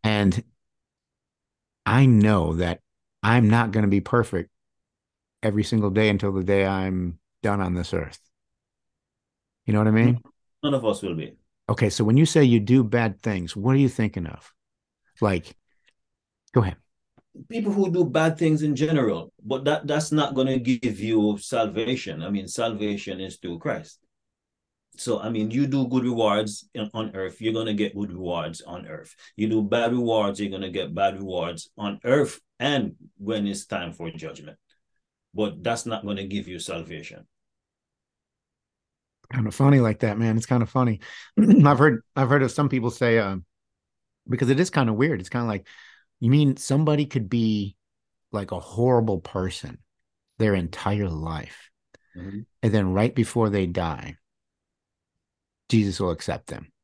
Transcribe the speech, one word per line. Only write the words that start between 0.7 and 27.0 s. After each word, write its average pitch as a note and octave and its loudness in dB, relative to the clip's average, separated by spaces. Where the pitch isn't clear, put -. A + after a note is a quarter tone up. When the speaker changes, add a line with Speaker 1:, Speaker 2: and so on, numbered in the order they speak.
Speaker 1:
I C3 6
know G#2 6
that F2 -2
I'm A2+ 6
not A#2 4
gonna G#2 2
be G2 2
perfect A2+ -2
every G#2 0
single G#2 0
day G#2+ 4
until G2+ 0
the F#2+ -2
day G2 2
I'm F#2+ -2
done G2+ 0
on F2+ -2
this F2 -4
earth. - -6
You A2 -2
know G#2 2
what G#2+ 2
I A2 4
mean? A#2+ 4
Speaker 2:
None C#3+ 0
of B2 -2
us G2+ 0
will F2+ -6
be. D#2 -10
Speaker 1:
Okay, G#2+ 2
so - -2
when A2+ 4
you D#3+ 8
say D#3 4
you A#2 6
do A#2+ 4
bad A2 -2
things, F#2 -4
what A#2 0
are C#3 4
you C#3 4
thinking G#2 -4
of? - -16
Like, F#2+ -2
go B2 6
ahead. F#2+ -2
Speaker 2:
People G#3 -4
who G3+ 2
do F3 2
bad D#3+ 2
things D#3 2
in D3+ 0
general, C3 0
but C3 -6
that, D3 0
that's D3+ -2
not D3 0
gonna C3 0
give A#2 -2
you G#2+ 0
salvation. G#2+ -4
I F#2 -8
mean, G2 -4
salvation G#2 -6
is F#2 -12
through E2+ -10
Christ. F2 -10
So, A2 -4
I A2 -8
mean, G#2+ -2
you C3+ 0
do C3+ 0
good B2+ 0
rewards G#2+ -2
in, G#2+ -8
on A2 -8